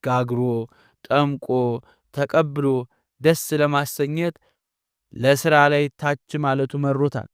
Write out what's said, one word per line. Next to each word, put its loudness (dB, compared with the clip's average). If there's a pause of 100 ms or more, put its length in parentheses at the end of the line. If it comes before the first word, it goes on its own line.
ጋግሮ፣ -2 (640)
ጠምቆ፣ 0 (680)
ተቀብሎ -2 (560)
ደስ 2 (100)
ለማሰኘት -2 (760)
ለስራ 2 (140)
ላይ 2 (140)
ታች -4
ማለቱ -2
መሮታል። -2